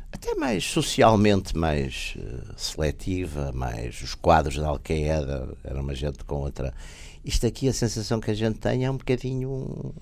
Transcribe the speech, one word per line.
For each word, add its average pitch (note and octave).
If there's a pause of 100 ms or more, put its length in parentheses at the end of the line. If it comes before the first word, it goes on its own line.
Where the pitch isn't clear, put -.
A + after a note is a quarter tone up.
(120)
até -
mais C#4
socialmente G#2+
mais, D2+
eh, -
seletiva, D2+
mais A#1+
os -
quadros D#2
da D2+
Al-Qaeda D2 (140)
eram C2+
uma C#2
gente C#2
com D2
outra. C#2 (520)
Isto -
aqui, C3
a C#3+
sensação A2+
que A2
a G#2+
gente A2
tem B2
é C3
um C3+
bocadinho B2+
um, C3